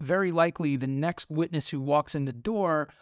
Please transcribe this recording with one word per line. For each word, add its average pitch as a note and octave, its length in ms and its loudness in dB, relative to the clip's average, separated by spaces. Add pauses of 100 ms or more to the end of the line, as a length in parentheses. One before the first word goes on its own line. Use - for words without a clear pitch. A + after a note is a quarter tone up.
very F3+ 300 2
likely E3 460 2
the B2+ 100 -2
next C#3+ 420 -2
witness D#3 420 -2
who C#3 100 -4
walks C#3+ 340 0
in C#3 120 -2
the C3+ 60 -4
door D#3+ 580 0 (120)